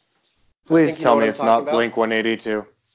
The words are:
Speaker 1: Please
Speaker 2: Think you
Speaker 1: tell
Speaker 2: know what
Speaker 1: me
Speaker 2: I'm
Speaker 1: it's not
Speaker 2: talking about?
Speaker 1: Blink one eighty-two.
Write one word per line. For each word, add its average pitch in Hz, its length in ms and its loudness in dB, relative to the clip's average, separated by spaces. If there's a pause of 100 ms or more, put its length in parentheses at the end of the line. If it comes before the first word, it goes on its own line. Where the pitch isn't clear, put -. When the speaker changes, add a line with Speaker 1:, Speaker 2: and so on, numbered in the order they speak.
(640)
Speaker 1:
Please 160 240 2
Speaker 2:
Think 156 100 -8
you 160 40 -8
Speaker 1:
tell 123 100 4
Speaker 2:
know - 20 4
what 113 60 2
Speaker 1:
me 110 60 2
Speaker 2:
I'm - 20 0
Speaker 1:
it's 110 100 -6
not 139 60 -4
Speaker 2:
talking 113 180 2
about? - 80 -6
Speaker 1:
Blink 117 260 -2
one 113 140 0
eighty-two. 110 540 -4 (300)